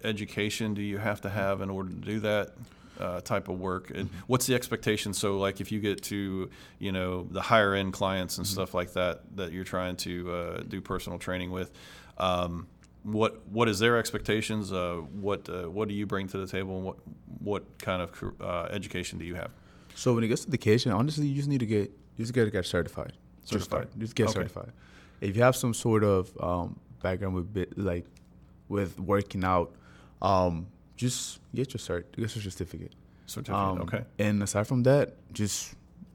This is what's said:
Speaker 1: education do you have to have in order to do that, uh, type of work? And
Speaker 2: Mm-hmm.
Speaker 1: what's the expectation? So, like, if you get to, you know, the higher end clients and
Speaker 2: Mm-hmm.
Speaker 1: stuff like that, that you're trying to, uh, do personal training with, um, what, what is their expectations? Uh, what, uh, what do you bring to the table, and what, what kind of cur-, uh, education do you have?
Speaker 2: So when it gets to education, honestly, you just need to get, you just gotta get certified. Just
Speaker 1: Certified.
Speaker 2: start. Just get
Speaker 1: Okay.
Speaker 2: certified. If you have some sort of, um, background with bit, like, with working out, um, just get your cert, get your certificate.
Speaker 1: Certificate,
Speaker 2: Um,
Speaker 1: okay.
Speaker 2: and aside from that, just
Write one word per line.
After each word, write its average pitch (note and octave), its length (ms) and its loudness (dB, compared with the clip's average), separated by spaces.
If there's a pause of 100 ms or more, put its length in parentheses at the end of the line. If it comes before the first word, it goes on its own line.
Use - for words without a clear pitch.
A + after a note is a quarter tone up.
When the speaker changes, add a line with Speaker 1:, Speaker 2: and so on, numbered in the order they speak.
Speaker 1:
education G#2+ 680 0
do G#2 80 -2
you G2+ 180 -2
have G#2 220 0
to G2 80 -4
have G2 300 2
in G2 100 -4
order F#2+ 200 -4
to F2 80 -8
do G#2 240 -2
that, G#2 320 2 (440)
uh, F2+ 220 -4
type G2 300 -2
of F#2 100 -4
work? F#2 300 -4
And F#2+ 180 -4
Speaker 2:
Mm-hmm. - 200 -10
Speaker 1:
what's B2+ 180 2
the B2+ 100 4
expectation? G#2+ 580 0
So, G2 240 0
like, G2 220 0
if G2 100 -6
you G#2+ 120 -2
get G2+ 220 0
to, G2 460 -4 (300)
you G2+ 140 -2
know, F#2 360 -2
the F2+ 120 -4
higher G#2 320 6
end F#2+ 180 2
clients F#2+ 460 -2
and F#2 100 -2
Speaker 2:
Mm-hmm. G2+ 60 -2
Speaker 1:
stuff F#2+ 200 -2
like F2+ 200 -2
that, F2+ 420 -2
that F2+ 160 -6
you're F2+ 140 -6
trying F#2 320 -2
to, F2 340 -6
uh, F2 340 -4
do G2 140 -6
personal F2+ 400 -6
training F2+ 320 -4
with, F2+ 220 -6 (440)
um, F2+ 500 0 (360)
what, G#2+ 460 0
what A2+ 180 4
is G2+ 120 2
their A#2 180 6
expectations? G#2+ 720 0
Uh, F2 300 -2 (180)
what, G2 300 -4
uh, F2 200 -6
what G2+ 200 -2
do G#2 40 -4
you G2+ 120 -2
bring G2 240 -2
to G2 80 -4
the F#2+ 100 -4
table, F#2+ 300 -4
and F#2 80 -4
what, F#2+ 120 -6 (420)
what G2+ 400 -4
kind F#2 220 0
of E2+ 120 -4
cur-, F#2+ 260 -8
uh, F2 320 -4
education F#2 480 -6
do F2 60 -8
you F2 100 -8
have? - 160 -8 (420)
Speaker 2:
So - 220 2
when A2+ 80 4
it A2 60 2
gets - 160 0
to - 40 -6
education, A2+ 440 4
honestly, D3 340 2
you C#3 80 0
just C#3+ 140 0
need C#3 100 2
to A#2+ 60 0
get, G#2 260 0 (240)
you A2+ 80 -4
just A#2+ 100 -4
gotta A2+ 160 4
get F#2+ 160 0
certified. D#2 460 -2 (300)
Just - 80 -16
Speaker 1:
Certified. - 400 0
Speaker 2:
start. - 100 -10
Just A2 160 -6
get A#2 140 4
Speaker 1:
Okay. A2 60 2
Speaker 2:
certified. F#2+ 360 -4 (500)
If G2 160 0
you A#2+ 60 8
have B2+ 120 10
some A#2+ 180 0
sort A2 300 4
of, F#2+ 260 6 (120)
um, F2 360 0 (240)
background F#2 340 0
with F#2 180 -2
bit, F#2 240 -2
like, F2 280 -2 (600)
with G2 320 -2
working G2 440 0
out, F2+ 300 4 (480)
um, F#2 460 4 (300)
just - 420 -4 (140)
get B2 200 -2
your G#2+ 60 -8
cert, F2 320 -4
get A2 240 -4
your G#2+ 80 -6
certificate. F2 500 -8 (320)
Speaker 1:
Certificate, - 300 -6
Speaker 2:
Um, F#2+ 260 2
Speaker 1:
okay. G#2 220 -4 (160)
Speaker 2:
and G#2 240 4
aside G2+ 240 2
from B2 160 2
that, C3+ 320 6 (160)
just - 440 -2 (400)